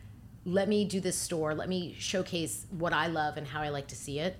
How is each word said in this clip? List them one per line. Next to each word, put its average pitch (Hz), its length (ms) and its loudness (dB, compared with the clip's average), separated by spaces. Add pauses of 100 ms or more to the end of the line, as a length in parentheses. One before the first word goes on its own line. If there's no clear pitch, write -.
(460)
let 190 220 4
me 208 160 6
do 190 160 0
this 180 160 0
store, 156 380 0
let - 160 -2
me 180 280 -2
showcase - 720 -2
what 165 220 0
I 156 160 6
love 151 300 0
and 147 100 -4
how 151 140 -4
I 151 80 0
like 143 180 -4
to - 80 -10
see 139 240 -4
it. 185 200 -2